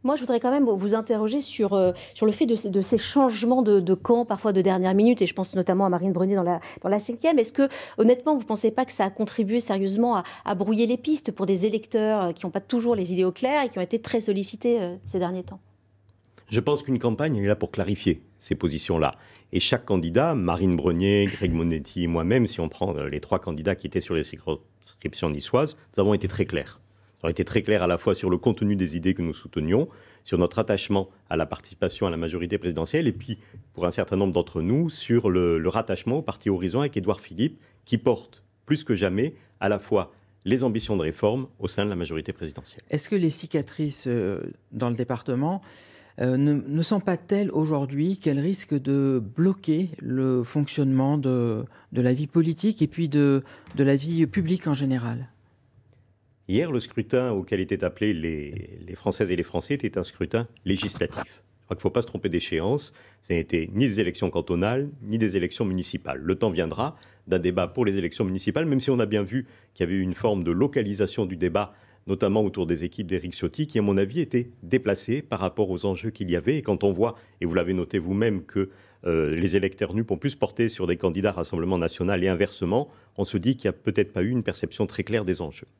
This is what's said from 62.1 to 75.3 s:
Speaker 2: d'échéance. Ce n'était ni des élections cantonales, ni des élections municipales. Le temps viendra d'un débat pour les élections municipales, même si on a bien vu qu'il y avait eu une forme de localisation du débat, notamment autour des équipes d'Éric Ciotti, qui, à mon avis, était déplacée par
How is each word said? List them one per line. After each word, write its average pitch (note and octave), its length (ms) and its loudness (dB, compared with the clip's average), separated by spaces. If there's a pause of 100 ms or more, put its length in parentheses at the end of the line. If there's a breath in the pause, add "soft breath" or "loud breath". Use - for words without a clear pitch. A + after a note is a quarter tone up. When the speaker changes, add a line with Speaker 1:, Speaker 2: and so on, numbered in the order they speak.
Speaker 2:
d'échéance. F2 640 -2 (300 soft breath)
Ce - 100 -4
n'était E2+ 400 0
ni A#2 140 2
des G#2+ 140 0
élections - 280 0
cantonales, G#2 600 0 (100)
ni G#2+ 160 -4
des G2+ 220 2
élections F2 260 -2
municipales. F2+ 580 -4
Le E2+ 120 0
temps G#2+ 160 2
viendra F2 460 -2 (300 loud breath)
d'un F#2 120 0
débat F2+ 300 0
pour A#2 180 -2
les G2 100 0
élections F2+ 300 -2
municipales, G2 400 -2
même C3+ 140 2
si C3 100 -2
on B2+ 80 2
a A2+ 80 2
bien G#2 160 0
vu A#2+ 240 -4 (260 soft breath)
qu'il F2+ 140 -2
y - 20 -4
avait F#2+ 80 0
eu F#2+ 60 0
une F#2 100 -2
forme G2+ 320 0
de E2+ 60 0
localisation G#2 720 0
du F2+ 140 -6
débat, F2+ 340 -2 (360 soft breath)
notamment G2 340 2
autour F#2+ 240 -2
des D#2+ 160 -2
équipes F2 240 -8
d'Éric F2 260 -6
Ciotti, D3 360 -6
qui, A#2 100 -2
à G#2 40 2
mon G2+ 140 2
avis, G2+ 220 0
était B2 320 -2 (140)
déplacée A2+ 580 -2
par G#2+ 160 -6